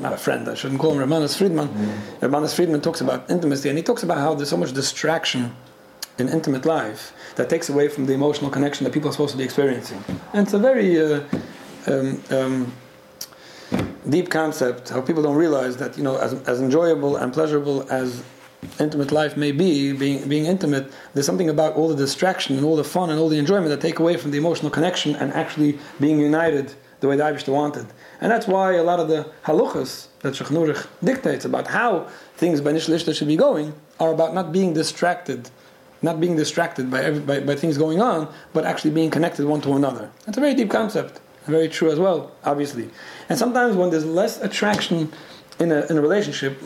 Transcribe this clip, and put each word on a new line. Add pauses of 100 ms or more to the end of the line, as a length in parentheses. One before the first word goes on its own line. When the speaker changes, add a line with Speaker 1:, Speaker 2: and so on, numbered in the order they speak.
Speaker 1:
not
a
friend,
I
shouldn't
call
him
Rabbanis
Friedman.
Speaker 2:
Mm.
Speaker 1:
Rabbanis
Friedman
talks
about
intimacy,
and
he
talks
about
how
there's
so
much
distraction (640)
in
intimate
life (240)
that
takes
away
from
the
emotional
connection
that
people
are
supposed
to
be
experiencing. (300)
And
it's
a
very,
uh, (640)
um,
um, (1400)
deep
concept,
how
people
don't
realize
that,
you
know,
as, (140)
as
enjoyable
and
pleasurable
as (560)
intimate
life
may
be,
being,
being
intimate, (240)
there's
something
about
all
the
distraction
and
all
the
fun
and
all
the
enjoyment
that
take
away
from
the
emotional
connection
and
actually (220)
being
united (260)
the
way
the
Eibishter
wanted. (360)
And
that's
why
a
lot
of
the (140)
haluchas (140)
that
Shulchan
Aruch (180)
dictates
about
how (280)
things
by
Nishul
Ishta
should
be
going (260)
are
about
not
being
distracted, (500)
not
being
distracted
by,
every,
by,
by
things
going
on, (220)
but
actually
being
connected
one
to
another. (140)
That's
a
very
deep
concept, (240)
and
very
true
as
well, (120)
obviously. (400)
And
sometimes
when
there's
less
attraction (460)
in
a,
in
a
relationship,